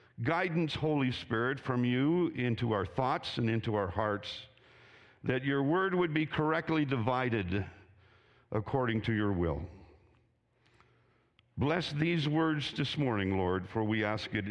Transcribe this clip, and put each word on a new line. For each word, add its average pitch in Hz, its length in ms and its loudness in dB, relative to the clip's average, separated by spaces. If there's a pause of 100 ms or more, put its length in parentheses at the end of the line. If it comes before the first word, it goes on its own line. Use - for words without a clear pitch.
(240)
guidance, 165 500 0
Holy 143 380 2
Spirit, 120 480 0
from 123 240 0
you 143 520 2
into 120 360 0
our 98 140 2
thoughts 135 520 -2
and 117 120 0
into 113 260 0
our 98 120 0
hearts, 101 420 -2 (960)
that 131 200 0
your 139 200 0
word 180 300 2
would 175 200 2
be 156 120 0
correctly 160 600 0
divided 117 800 0 (880)
according 117 500 -2
to 117 100 -2
your 104 220 2
will. 80 280 0 (2000)
Bless 156 360 0
these 160 340 2
words 151 500 0
this 147 200 -2
morning, 101 400 2
Lord, 92 300 2
for 110 160 -2
we 107 200 0
ask 107 300 -2
it 107 180 -2